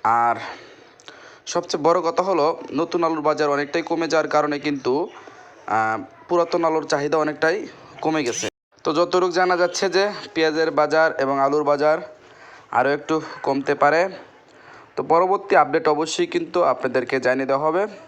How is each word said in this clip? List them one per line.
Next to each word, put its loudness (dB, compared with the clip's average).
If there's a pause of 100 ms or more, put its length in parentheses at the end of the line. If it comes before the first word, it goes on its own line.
আর 2 (1080)
সবচেয়ে -4
বড় 4
কথা -2
হলো, 2 (260)
নতুন 0
আলুর 0
বাজার 0
অনেকটাই -2
কমে -2
যাওয়ার 0
কারণে 0
কিন্তু, -4 (760)
আহ, 0 (300)
পুরাতন 0
আলুর 0
চাহিদা -2
অনেকটাই 0 (440)
কমে 0
গেছে। -4 (380)
তো 0
যতটুকু 2
জানা 2
যাচ্ছে 0
যে 2 (300)
পেঁয়াজের 2
বাজার 2 (100)
এবং 0
আলুর 2
বাজার 2 (720)
আরও 2
একটু -2 (280)
কমতে -2
পারে। 4 (880)
তো -6
পরবর্তী 2
আপডেট 2
অবশ্যই 0
কিন্তু -4
আপনাদেরকে 0
জানিয়ে 0
দেওয়া 0
হবে। 0 (260)